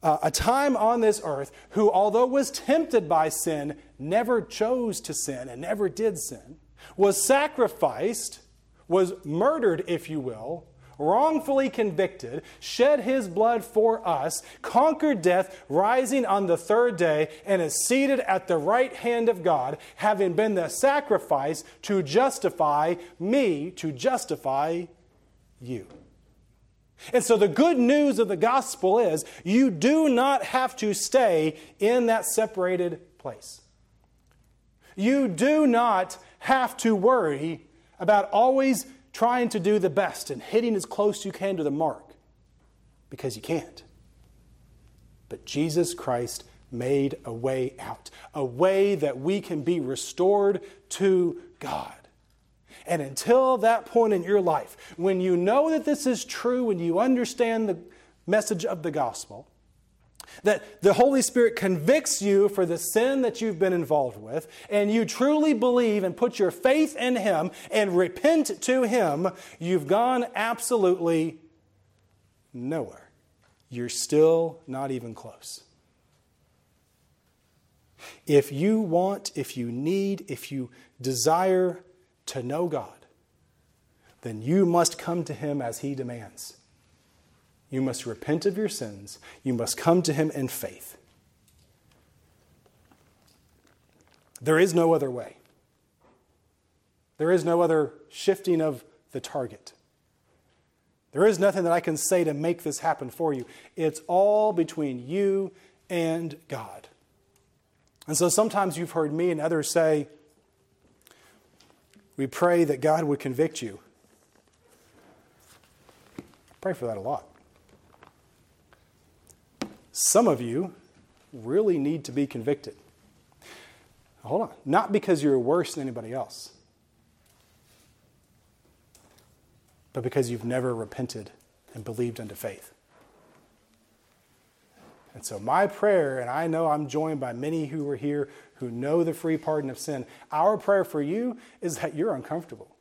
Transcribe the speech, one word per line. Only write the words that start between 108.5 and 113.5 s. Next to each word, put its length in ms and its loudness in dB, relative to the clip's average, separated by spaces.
you've 140 -6
heard 200 -2
me 180 0
and 120 -2
others 280 -2
say, 380 2
"We 100 -4
pray 360 2
that 180 -2
God 220 2
would 160 -2
convict 420 -2